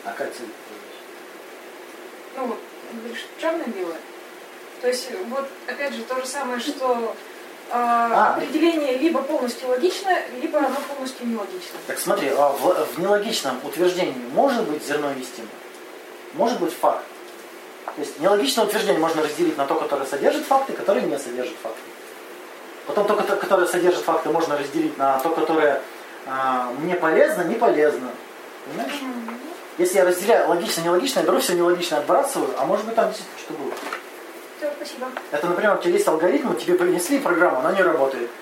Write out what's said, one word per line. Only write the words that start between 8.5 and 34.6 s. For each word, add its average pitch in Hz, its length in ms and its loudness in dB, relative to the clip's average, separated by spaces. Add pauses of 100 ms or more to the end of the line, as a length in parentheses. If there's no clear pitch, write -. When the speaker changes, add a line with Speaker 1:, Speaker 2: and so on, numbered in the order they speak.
Speaker 2:
либо 269 240 2
полностью 254 480 -2
логично, 339 400 2 (320)
либо 302 180 0
оно 262 160 2 (120)
полностью 262 400 -8
нелогично. 190 600 -6
Speaker 1:
Так 127 120 -4
смотри, 185 300 2
а 139 200 6
в, 156 360 2 (100)
в 156 40 -6
нелогичном 196 640 2
утверждении 160 520 0 (180)
может 226 340 4
быть 151 180 -4
зерно 147 280 -2
истины? 127 340 -10 (840)
Может 196 260 2
быть 170 140 0
факт? - 300 0 (840)
То - 160 -8
есть - 180 -6
нелогичное 208 460 4
утверждение 190 340 2
можно 156 240 2
разделить 156 340 2
на 139 80 2
то, 160 100 0
которое 143 300 0
содержит 262 400 2
факты, 269 280 4
которое - 280 2
не - 160 0
содержит 120 460 -6
факты. 113 160 -8 (1080)
Потом 208 200 2
то, - 80 4
кото-, 196 220 0
которое 180 300 4
содержит 175 360 4
факты, 156 260 0
можно 151 280 2
разделить 147 400 0
на 135 220 4
то, 165 100 2
которое, 156 520 4 (460)
а, 131 520 0
мне 175 160 0
полезно, 160 480 4
не 165 120 0
полезно. 147 540 4 (580)
Понимаешь? 269 340 -6
Speaker 2:
Мгм. 240 380 -8 (380)
Speaker 1:
Если 175 200 4
я 180 80 8
разделяю 180 440 4
логично, 139 320 0
нелогично, 180 400 2
я 160 40 4
беру 180 140 4
всё - 140 0
нелогичное, 175 460 4
отбрасываю, 147 600 2
а 135 60 2
может 208 200 0
быть 226 100 -4
там 214 140 4
действительно - 300 -10
что-то - 140 -10 (100)
было. - 100 -6 (840)
Speaker 2:
Всё, 294 200 -4